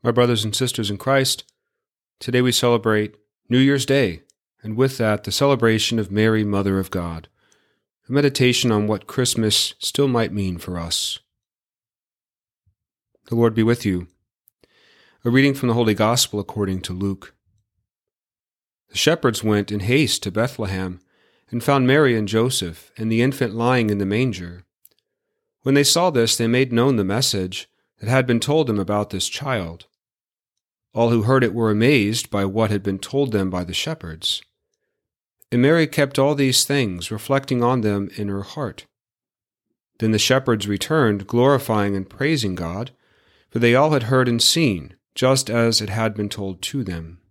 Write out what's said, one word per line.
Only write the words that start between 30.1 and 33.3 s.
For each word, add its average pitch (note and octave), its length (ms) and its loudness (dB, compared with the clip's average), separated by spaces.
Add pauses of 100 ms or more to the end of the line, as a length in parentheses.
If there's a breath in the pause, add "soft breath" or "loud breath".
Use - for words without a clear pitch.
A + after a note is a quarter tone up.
All A#2 140 2
who A#2 140 2
heard B2+ 200 4
it G#2 120 0
were A2+ 160 2
amazed A2+ 580 2
by G2+ 160 -2
what G#2+ 240 0
had G2+ 140 -2
been G2 160 -2
told C#3 320 -2